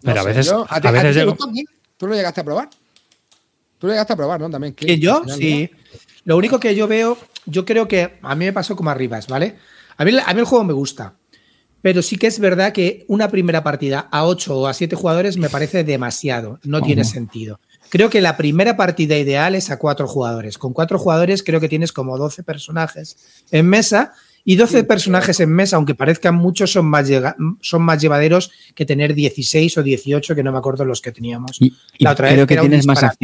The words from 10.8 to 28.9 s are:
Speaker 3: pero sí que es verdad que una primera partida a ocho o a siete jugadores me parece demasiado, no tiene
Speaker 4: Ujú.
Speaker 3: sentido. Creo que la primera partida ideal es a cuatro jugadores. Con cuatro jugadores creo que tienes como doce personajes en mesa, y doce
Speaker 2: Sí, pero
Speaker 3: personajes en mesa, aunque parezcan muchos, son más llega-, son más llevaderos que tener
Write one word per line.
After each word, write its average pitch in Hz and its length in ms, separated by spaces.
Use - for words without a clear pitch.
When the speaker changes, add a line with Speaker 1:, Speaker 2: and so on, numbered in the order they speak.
Speaker 3:
pero 180 200
sí 190 140
que 226 100
es 220 140
verdad 190 320
que 185 360
una 208 200
primera 175 340
partida 143 480
a 151 140
ocho 175 340
o 135 80
a 135 80
siete 170 220
jugadores 180 400
me 160 120
parece 151 360
demasiado, 123 800
no 147 180
tiene 120 200
Speaker 4:
Ujú. 110 80
Speaker 3:
sentido. 113 500
Creo 214 200
que 214 100
la 170 160
primera 175 400
partida 165 400
ideal 147 380
es 190 160
a - 80
cuatro 143 280
jugadores. 117 520
Con 127 160
cuatro - 240
jugadores 175 440
creo 160 180
que 156 80
tienes 156 240
como 131 260
doce 147 240
personajes 156 760
en 160 160
mesa, 220 460
y 190 120
doce 233 160
Speaker 2:
Sí, - 60
pero 220 100
Speaker 3:
personajes 185 520
en 156 100
mesa, 185 260
aunque 147 180
parezcan 160 400
muchos, 175 380
son 175 140
más 147 200
llega-, 135 300
son 170 220
más 160 180
llevaderos 156 500
que 151 120
tener 147 280